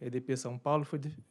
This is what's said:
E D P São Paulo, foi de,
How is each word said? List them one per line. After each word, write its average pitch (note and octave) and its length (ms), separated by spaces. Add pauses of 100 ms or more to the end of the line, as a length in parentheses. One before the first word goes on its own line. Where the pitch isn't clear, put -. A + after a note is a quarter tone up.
E B2+ 80
D B2 120
P C3 140
São B2 220
Paulo, D3 260
foi D3+ 140
de, C#3+ 180 (160)